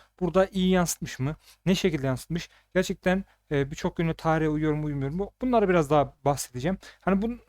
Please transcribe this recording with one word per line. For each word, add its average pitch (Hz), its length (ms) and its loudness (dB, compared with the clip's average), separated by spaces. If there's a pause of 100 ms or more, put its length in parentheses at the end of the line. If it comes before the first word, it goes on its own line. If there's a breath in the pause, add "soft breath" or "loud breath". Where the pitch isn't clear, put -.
(200 soft breath)
burada 180 320 2
iyi 185 180 2
yansıtmış 175 500 0
mı? 139 160 -4 (300 soft breath)
Ne 180 100 4
şekilde 151 320 0
yansıtmış? 135 420 -4 (260 soft breath)
Gerçekten, 185 500 0 (260 soft breath)
e, 139 200 0
birçok - 280 -6
yönde 165 140 2
tarihe 160 360 0
uyuyor 151 240 0
mu, 151 120 -2
uymuyor 143 260 -4
mu? 190 200 -4 (100)
Bunları 233 280 2
biraz 170 200 4
daha 143 260 2 (100)
bahsedeceğim. 143 520 -2 (240 loud breath)
Hani 190 200 2
bu 226 100 -2 (180)